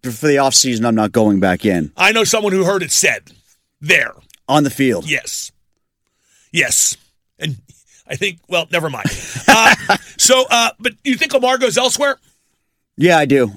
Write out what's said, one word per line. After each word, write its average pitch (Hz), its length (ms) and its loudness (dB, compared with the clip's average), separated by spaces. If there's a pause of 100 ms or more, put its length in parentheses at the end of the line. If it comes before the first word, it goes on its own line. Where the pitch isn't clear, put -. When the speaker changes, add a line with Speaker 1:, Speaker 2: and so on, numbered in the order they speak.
Speaker 1:
"For 127 80 -8
the 143 260 0
offseason, 127 480 0
I'm 117 100 0
not 107 160 0
going 107 300 2
back 90 240 0
in." 87 320 0
Speaker 2:
I 190 160 2
know 226 120 0
someone 208 280 -2
who 190 120 0
heard 185 180 0
it 151 100 -6
said 120 400 -2 (480)
there. 147 320 0 (360)
Speaker 1:
On 147 140 4
the 139 80 0
field? 127 380 -2
Speaker 2:
Yes. - 420 -8 (1000)
Yes. 135 440 0 (440)
And 151 160 -8 (500)
I - 80 -10
think, 175 240 -8 (100)
well, 170 220 -4
never 165 200 -2
mind. 110 200 -8
Speaker 1:
<laughs> - 80 -10 (300)
Speaker 2:
Uh, 220 480 4 (200)
so, 262 340 2
uh, 233 280 0
but 233 140 -6 (120)
you 262 120 -2
think 302 180 -4
Lamar 254 240 2
goes 233 180 0
elsewhere? 262 420 -2 (800)
Speaker 1:
Yeah, 165 220 4
I 151 80 2
do. 127 300 2